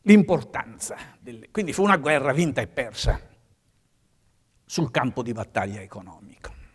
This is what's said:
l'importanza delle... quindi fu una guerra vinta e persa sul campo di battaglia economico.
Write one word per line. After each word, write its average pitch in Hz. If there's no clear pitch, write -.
l'importanza 151
delle... 113
quindi 185
fu 185
una 202
guerra 143
vinta 147
e 104
persa -
sul 147
campo 127
di 117
battaglia 101
economico. -